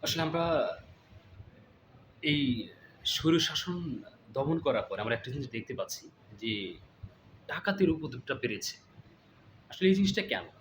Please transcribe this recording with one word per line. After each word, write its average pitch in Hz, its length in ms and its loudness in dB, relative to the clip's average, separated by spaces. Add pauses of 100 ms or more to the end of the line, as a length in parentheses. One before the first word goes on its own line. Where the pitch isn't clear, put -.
আসলে 165 200 0
আমরা 160 540 2 (1500)
এই 135 460 2 (360)
স্বৈরশাসন 165 1000 0 (300)
দমন 147 260 2
করার 135 240 2
পরে 98 200 -4
আমরা 113 120 2
একটা 113 160 -6
জিনিস 131 200 -6
দেখতে 113 240 -8
পাচ্ছি - 360 -8 (280)
যে 101 360 -4 (720)
ডাকাতির 196 440 2
উপদ্রবটা 139 440 -4
বেড়েছে। 104 420 -4 (920)
আসলে 185 200 2
এই 190 60 10
জিনিসটা 196 280 4
কেন? 95 220 -2 (160)